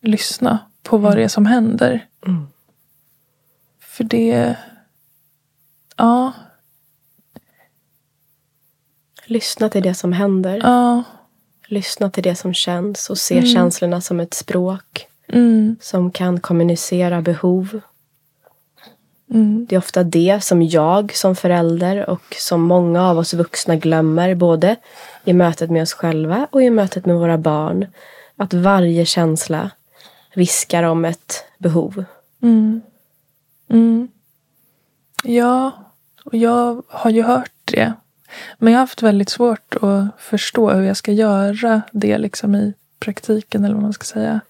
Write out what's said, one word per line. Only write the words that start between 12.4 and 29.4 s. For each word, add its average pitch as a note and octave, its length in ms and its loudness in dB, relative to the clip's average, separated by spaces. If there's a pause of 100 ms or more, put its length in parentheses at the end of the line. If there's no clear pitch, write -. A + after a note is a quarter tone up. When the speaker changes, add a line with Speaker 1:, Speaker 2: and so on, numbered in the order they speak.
Speaker 2:
känns F3+ 560 -4
och G3+ 80 -6
se - 200 -2
Speaker 1:
Mm. B3 160 4
Speaker 2:
känslorna F3 480 0
som F3+ 180 -4
ett E3+ 140 -6
språk - 760 -6 (200)
Speaker 1:
Mm. A3+ 540 4
Speaker 2:
som F3+ 300 -2
kan F3+ 280 -2
kommunicera F3 840 0
behov. F#3 600 -2 (1500)
Speaker 1:
Mm. A3 380 2
Speaker 2:
Det - 60 0
är F#3 40 6
ofta F3+ 240 -2
det F3 400 2
som F3 200 2
jag E3 520 2
som F#3 200 0
förälder F3 720 0
och - 300 -8
som E3+ 220 -2
många F3 480 2
av E3+ 80 2
oss E3 160 -2
vuxna E3+ 420 -2
glömmer, D#3+ 600 0
både F3 400 2 (500)
i F3+ 80 2
mötet E3+ 360 2
med E3 120 2
oss E3 120 -4
själva E3 580 -2
och C4+ 120 2
i B3+ 60 4
mötet G3+ 360 -2
med F3 100 2
våra E3+ 220 0
barn. D#3+ 480 -2 (500)
Att G3 180 -6
varje F3 520 2
känsla E3 680 -2 (640)